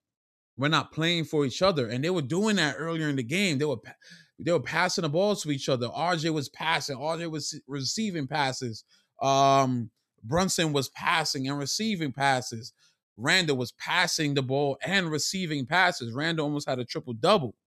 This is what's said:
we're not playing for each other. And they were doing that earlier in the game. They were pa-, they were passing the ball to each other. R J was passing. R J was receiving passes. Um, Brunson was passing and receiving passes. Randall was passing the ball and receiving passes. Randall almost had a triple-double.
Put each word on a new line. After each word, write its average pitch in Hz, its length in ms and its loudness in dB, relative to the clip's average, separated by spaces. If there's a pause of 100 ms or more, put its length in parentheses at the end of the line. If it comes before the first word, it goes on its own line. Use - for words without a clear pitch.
(560)
we're 135 120 0
not 151 240 0
playing 165 320 0
for 147 220 0
each 127 160 -4
other. 151 260 2
And 123 160 -4
they 170 60 0
were 185 100 0
doing 190 360 0
that 147 220 2
earlier 160 300 -4
in 143 80 0
the 131 60 -2
game. 160 360 0
They 147 60 0
were 135 140 -2
pa-, - 160 -18 (440)
they 139 140 0
were 165 80 4
passing 170 420 0
the 160 60 0
ball 190 280 2
to 151 140 -6
each 143 180 -4
other. 120 200 0
R 165 280 0
J 160 140 -2
was 156 180 -2
passing. 156 480 -2
R 156 200 -4
J 170 120 -6
was 156 380 -6
receiving 143 600 -4
passes. 131 580 -2 (380)
Um, 135 680 6 (320)
Brunson 165 520 2
was 139 160 0
passing 147 580 0
and 143 100 -2
receiving 160 540 -2
passes. 127 600 0 (420)
Randall 151 400 2
was 123 160 -4
passing 160 640 0
the 139 80 2
ball 135 400 0
and 175 280 0
receiving 151 560 -4
passes. 170 460 0
Randall 156 340 -2
almost 147 220 -4
had 135 100 -2
a 123 60 -4
triple-double. 127 680 0 (120)